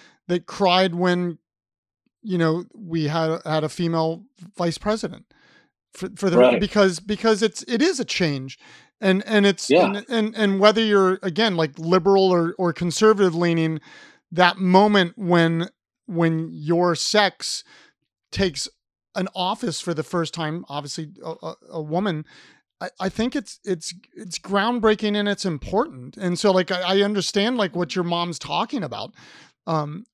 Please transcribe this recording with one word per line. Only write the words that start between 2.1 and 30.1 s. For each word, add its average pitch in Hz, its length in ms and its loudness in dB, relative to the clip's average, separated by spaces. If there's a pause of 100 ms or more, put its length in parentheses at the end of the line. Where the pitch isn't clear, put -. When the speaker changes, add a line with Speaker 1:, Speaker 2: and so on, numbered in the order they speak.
Speaker 1:
you 190 160 -4
know, 165 340 0
we 165 320 -4
had, 160 400 -2
had 156 180 -2
a 151 60 -4
female 165 540 -2 (340)
vice 170 220 -4
president 214 520 -6 (640)
for, 185 220 -10
for 190 160 0
the, 185 80 4
Speaker 2:
Right. 247 200 6
Speaker 1:
because, 190 400 2
because 214 440 0
it's, 220 240 -2
it 240 120 -2
is 311 200 2
a 254 60 -4
change. 139 520 -4 (420)
And, 190 280 2
and 208 180 4
it's, - 240 2
Speaker 2:
Yeah. 349 160 6
Speaker 1:
and, - 240 -2
and, 220 260 -2
and 202 240 0
whether 214 240 6
you're, 196 380 2
again, 190 340 0
like, 160 220 -2
liberal 185 540 4
or, 175 260 0
or 175 160 -2
conservative 190 600 2
leaning, 165 440 0 (520)
that 175 260 2
moment 190 580 4
when, 170 540 2 (380)
when 165 440 -2
your 170 440 0
sex - 680 -2 (680)
takes 185 360 -4 (460)
an 208 220 -4
office 185 440 -6
for 170 140 -6
the 151 100 -6
first 165 300 -6
time, 165 360 -8
obviously 143 420 -10 (120)
a, 160 200 -10
a, 160 120 -12 (180)
a 165 80 -8
woman, 156 440 -4 (540)
I, 180 100 -10 (100)
I 190 100 -4
think 233 260 -4
it's, - 280 -10
it's, 175 300 -8 (220)
it's 185 240 -12
groundbreaking 214 760 0
and 208 120 -2
it's 196 180 -4
important. 160 720 -6
And 180 220 -4
so, 202 120 4
like, 185 200 2
I, 185 280 0
I - 40 6
understand, 208 540 0
like, 190 180 -2
what 175 200 -4
your 180 80 -2
mom's 170 360 -2
talking 196 440 -4
about. 110 300 -10 (540)
Um, 156 460 -4